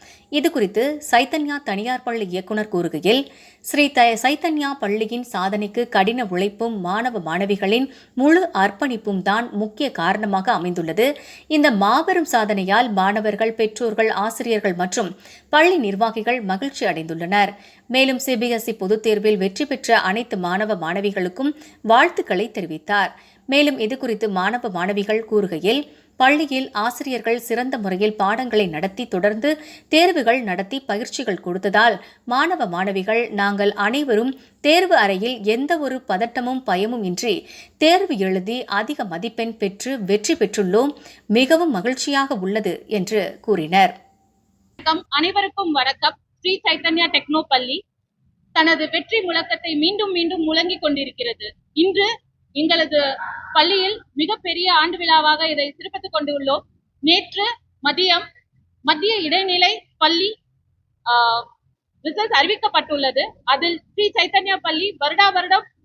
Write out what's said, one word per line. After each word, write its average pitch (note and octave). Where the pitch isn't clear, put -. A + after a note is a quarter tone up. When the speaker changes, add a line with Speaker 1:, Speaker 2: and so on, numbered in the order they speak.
Speaker 1:
இதுகுறித்து C#4+
சைத்தன்யா C#4+
தனியார் A3+
பள்ளி A3+
இயக்குனர் G3
கூறுகையில், F3
"ஸ்ரீ C#4+
த-, A#3
சைத்தன்யா D4
பள்ளியின் A3
சாதனைக்கு G#3
கடின A3
உழைப்பும் G3+
மாணவ G#3
மாணவிகளின் G3
முழு D#4+
அர்ப்பணிப்பும் G3+
தான் A3
முக்கிய G#3+
காரணமாக G3
அமைந்துள்ளது. F3
இந்த D4+
மாபெரும் C#4
சாதனையால் G#3+
மாணவர்கள், G#3
பெற்றோர்கள், A3
ஆசிரியர்கள் G#3+
மற்றும் F#3
பள்ளி E4+
நிர்வாகிகள் A3
மகிழ்ச்சி G#3
அடைந்துள்ளனர்." E3+
மேலும், C4
சி B3+
பி A#3+
எஸ் A#3
இ A3
பொதுத் G#3+
தேர்வில் G#3+
வெற்றி F#3+
பெற்ற A3+
அனைத்து G#3+
மாணவ F#3+
மாணவிகளுக்கும் G3
வாழ்த்துக்களை A#3
தெரிவித்தார். F#3
மேலும், C#4+
இதுகுறித்து A3+
மாணவ G#3
மாணவிகள் G3+
கூறுகையில், G3+
"பள்ளியில் C4+
ஆசிரியர்கள் A#3+
சிறந்த A#3+
முறையில் G3+
பாடங்களை G#3+
நடத்தி, F#3+
தொடர்ந்து G#3+
தேர்வுகள் D4+
நடத்தி G3+
பயிற்சிகள் G#3+
கொடுத்ததால், F#3+
மாணவ C#4+
மாணவிகள் F#3+
நாங்கள் G3+
அனைவரும் A#3+
தேர்வு E4+
அறையில் A3+
எந்த C#4
ஒரு C4
பதட்டமும் A#3+
பயமும் G#3+
இன்றி F#3
தேர்வு E4+
எழுதி F#3+
அதிக A3
மதிப்பெண் A3
பெற்று G#3+
வெற்றி G#3
பெற்றுள்ளோம். G#3+
மிகவும் D4
மகிழ்ச்சியாக C4
உள்ளது" G3
என்று G3+
கூறினர். F#3
Speaker 2:
வணக்கம், D#4+
அனைவருக்கும் F#4
வணக்கம். C#4
ஸ்ரீ F#4
சைத்தன்யா E4
டெக்னோ D4+
பள்ளி C4
தனது D#4+
வெற்றி F4+
முழக்கத்தை E4
மீண்டும் G4
மீண்டும் E4+
முழங்கிக் E4
கொண்டிருக்கிறது. B3+
இன்று G4
எங்களது D4+
பள்ளியில் F#4
மிகப்பெரிய F4
ஆண்டு E4
விழாவாக D#4+
இதை C#4+
சிறப்பித்துக் F#4+
கொண்டுள்ளோம். D4
நேற்று F#4
மதியம் E4+
மத்திய E4
இடைநிலை F4+
பள்ளி, E4+
ஆ, A#3
ரிசல்ட் D#4
அறிவிக்கப்பட்டுள்ளது. D#4
அதில் D#4
ஸ்ரீ G#4
சைத்தன்யா F#4+
பள்ளி E4+
வருடா F4+
வருடம் F#4